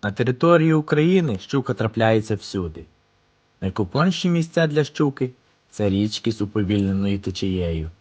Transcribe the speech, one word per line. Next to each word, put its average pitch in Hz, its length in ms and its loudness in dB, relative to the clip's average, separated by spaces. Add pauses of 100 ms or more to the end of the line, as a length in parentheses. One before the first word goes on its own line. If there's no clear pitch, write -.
На 101 100 -4
території 160 600 4
України 156 640 2
щука 131 360 -4
трапляється 113 600 0
всюди. 90 500 -8 (760)
Найкупонші 135 680 0
місця 165 380 0
для 147 180 0
щуки — 135 460 -2 (400)
це 104 200 -2
річки 107 420 -2
з - 80 -6
уповільненою 98 760 0
течією 90 720 -4 (100)